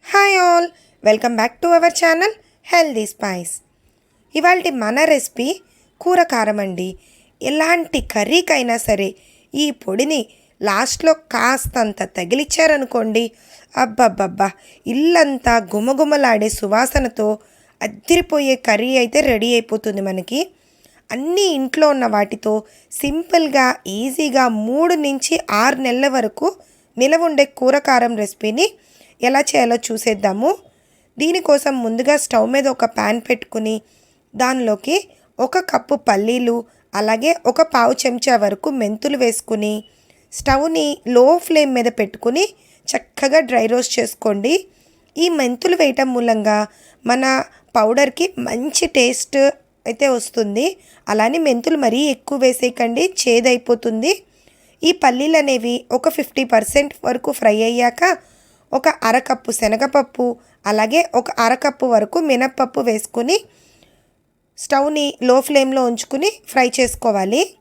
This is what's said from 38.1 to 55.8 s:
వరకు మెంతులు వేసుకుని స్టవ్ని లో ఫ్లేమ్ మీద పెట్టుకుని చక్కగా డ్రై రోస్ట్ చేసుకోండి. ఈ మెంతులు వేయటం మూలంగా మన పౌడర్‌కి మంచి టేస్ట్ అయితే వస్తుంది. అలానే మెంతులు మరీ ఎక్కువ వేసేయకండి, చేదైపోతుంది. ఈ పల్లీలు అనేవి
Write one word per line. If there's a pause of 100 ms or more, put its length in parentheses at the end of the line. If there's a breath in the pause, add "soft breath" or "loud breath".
వరకు
మెంతులు
వేసుకుని (500 soft breath)
స్టవ్ని (100)
లో
ఫ్లేమ్
మీద
పెట్టుకుని (400 soft breath)
చక్కగా
డ్రై
రోస్ట్
చేసుకోండి. (520 soft breath)
ఈ
మెంతులు
వేయటం
మూలంగా (380 soft breath)
మన (320 soft breath)
పౌడర్‌కి
మంచి
టేస్ట్ (500)
అయితే
వస్తుంది. (300 soft breath)
అలానే
మెంతులు
మరీ
ఎక్కువ
వేసేయకండి, (140)
చేదైపోతుంది. (600 soft breath)
ఈ
పల్లీలు
అనేవి